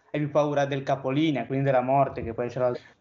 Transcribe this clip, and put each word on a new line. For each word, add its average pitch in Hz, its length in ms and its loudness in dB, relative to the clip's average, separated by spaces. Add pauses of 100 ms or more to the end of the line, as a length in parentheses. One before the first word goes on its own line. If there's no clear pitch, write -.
è 151 80 -6
più 151 140 -2
paura 147 340 2
del 139 160 -4
capolinea, 135 640 0
quindi 135 200 -2
della 131 160 4
morte, 131 420 2
che 113 100 -6
poi 120 160 -4
c'è 127 100 -8
la... 123 160 0 (260)